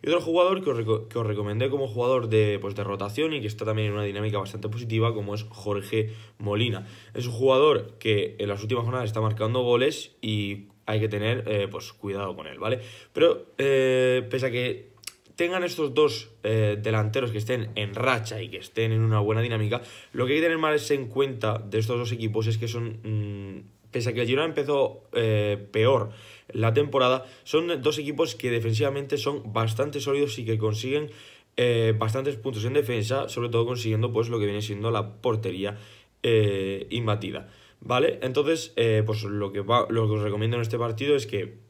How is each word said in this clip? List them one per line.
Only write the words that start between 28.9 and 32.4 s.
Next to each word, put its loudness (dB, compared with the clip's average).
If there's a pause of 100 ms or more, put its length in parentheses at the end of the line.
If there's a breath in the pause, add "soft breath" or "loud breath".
son -4
bastante 0
sólidos 0
y -8
que 0
consiguen, -2 (480 loud breath)
eh, 4
bastantes -2
puntos -6